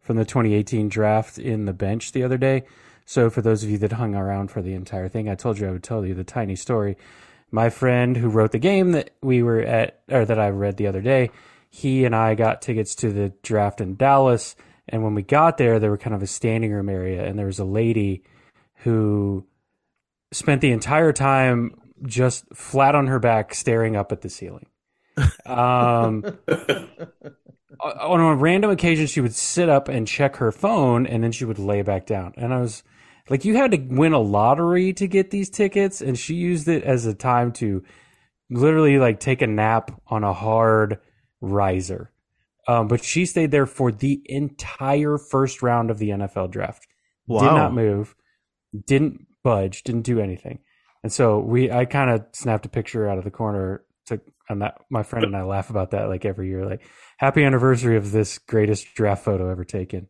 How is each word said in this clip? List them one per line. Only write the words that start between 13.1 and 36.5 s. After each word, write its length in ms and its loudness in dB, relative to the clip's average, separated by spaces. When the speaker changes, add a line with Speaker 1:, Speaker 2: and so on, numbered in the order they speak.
Speaker 1:
the 200 -2
draft 380 0
in 160 -6
Dallas. 600 2
And 160 -4
when 100 -2
we 80 -2
got 360 2
there, 200 4
there 120 2
were 80 -2
kind 160 -6
of 80 -6
a 60 -8
standing 440 -2
room 160 -4
area, 360 -4
and 140 -6
there 80 -4
was 120 -6
a 60 -4
lady 580 0
who 640 0
spent 300 0
the 100 2
entire 400 2
time 600 2
just 380 -2
flat 400 2
on 140 4
her 100 0
back 360 2
staring 420 0
up 140 -2
at 120 -6
the 80 -12
ceiling. 360 -16
Um, 760 2
Speaker 2:
<laughs> 60 -10
Speaker 1:
o-, 1600 -8
on 80 4
a 160 4
random 340 2
occasion, 360 2
she 140 -2
would 140 -2
sit 340 0
up 200 4
and 180 -4
check 300 -2
her 160 0
phone, 540 2
and 160 -2
then 100 0
she 120 -8
would 140 -6
lay 240 -2
back 240 -2
down. 300 -6
And 180 -6
I 60 -2
was 220 -6
like, 160 -2
"You 120 2
had 160 4
to 60 2
win 340 2
a 80 4
lottery 720 2
to 120 -4
get 240 0
these 200 -4
tickets?" 500 0
And 180 -4
she 160 -6
used 340 -2